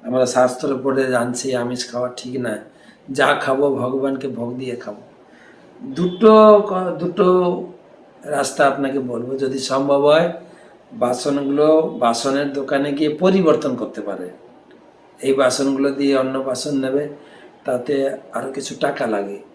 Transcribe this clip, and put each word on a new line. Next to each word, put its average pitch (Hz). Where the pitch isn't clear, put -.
আমরা 127
শাস্ত্র 127
পড়ে 135
জানছি 123
আমিষ 120
খাওয়া 123
ঠিক 127
না, 110
যা 135
খাবো 135
ভগবানকে 131
ভোগ 120
দিয়ে 127
খাবো।" 104
দুটো 208
ক-, 185
দুটো 180
রাস্তা 143
আপনাকে 139
বলবো, 123
যদি 135
সম্ভব 139
হয় 170
বাসনগুলো 139
বাসনের 135
দোকানে 139
গিয়ে 151
পরিবর্তন 160
করতে 107
পারে। 92
এই 135
বাসনগুলো 135
দিয়ে 139
অন্য 131
বাসন 135
নেবে, 135
তাতে 135
আরও 131
কিছু 135
টাকা 139
লাগে 101